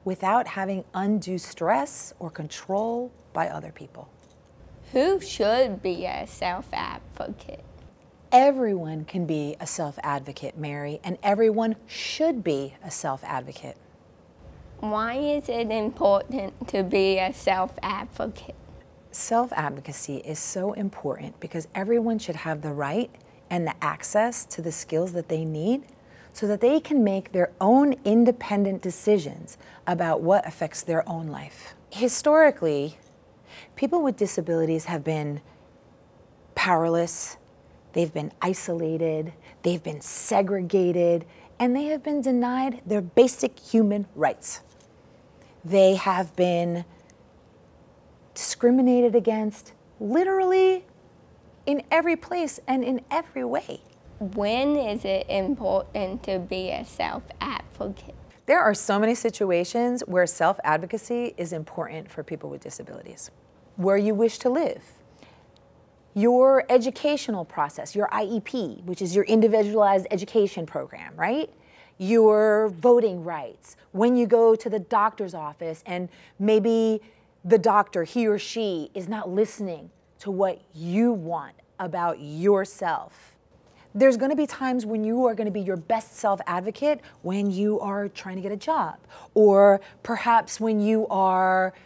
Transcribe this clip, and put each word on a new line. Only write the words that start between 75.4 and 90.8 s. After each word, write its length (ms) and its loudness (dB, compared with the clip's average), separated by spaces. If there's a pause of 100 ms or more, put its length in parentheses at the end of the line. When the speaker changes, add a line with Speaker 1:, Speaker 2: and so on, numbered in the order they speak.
Speaker 1:
and 240 -6 (300)
maybe 600 4 (440)
the 140 6
doctor, 440 2
he 220 -2
or 140 2
she, 560 -6
is 120 -8
not 220 -8
listening 640 -4 (300)
to 100 -6
what 280 0 (140)
you 400 0
want 400 -8 (240)
about 420 -4
yourself. 1160 -2 (600)
There's 220 6
gonna 180 0
be 100 2
times 400 -4
when 180 -4
you 220 0
are 80 2
gonna 160 -4
be 120 -4
your 160 -4
best 400 -4
self-advocate 840 -2 (220)
when 260 -2
you 300 0
are 300 -4
trying 260 -14
to 80 -10
get 80 -6
a 60 -6
job, 420 -2 (340)
or 480 8 (220)
perhaps 560 0
when 200 0
you 280 2